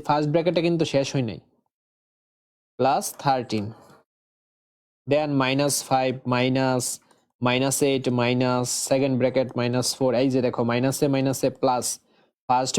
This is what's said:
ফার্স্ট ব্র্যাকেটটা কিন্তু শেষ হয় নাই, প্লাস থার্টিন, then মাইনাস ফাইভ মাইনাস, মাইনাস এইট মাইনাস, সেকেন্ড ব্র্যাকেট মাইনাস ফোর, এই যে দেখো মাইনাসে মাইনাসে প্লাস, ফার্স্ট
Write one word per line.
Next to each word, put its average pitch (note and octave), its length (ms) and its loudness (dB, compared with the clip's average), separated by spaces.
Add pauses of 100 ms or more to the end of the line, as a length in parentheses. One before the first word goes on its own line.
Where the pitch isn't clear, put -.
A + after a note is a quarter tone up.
ফার্স্ট D3+ 240 2
ব্র্যাকেটটা E3+ 340 2
কিন্তু E3+ 260 2
শেষ F#3 220 2
হয় C3 160 0
নাই, D#2+ 100 -12 (1400)
প্লাস C#3+ 260 2 (180)
থার্টিন, B2 420 -2 (1400)
then D3 240 0 (120)
মাইনাস C#3 320 0 (140)
ফাইভ C3 220 2 (240)
মাইনাস, B2+ 500 2 (580)
মাইনাস B2+ 340 0 (120)
এইট C3+ 160 0 (160)
মাইনাস, B2 460 0 (220)
সেকেন্ড C3+ 320 2
ব্র্যাকেট B2+ 280 0 (100)
মাইনাস B2 380 0
ফোর, C3 140 0 (120)
এই C#3 120 2
যে C3 120 2
দেখো B2 240 -2
মাইনাসে C3 440 0
মাইনাসে C3+ 340 0 (120)
প্লাস, B2+ 260 0 (640)
ফার্স্ট C3 300 0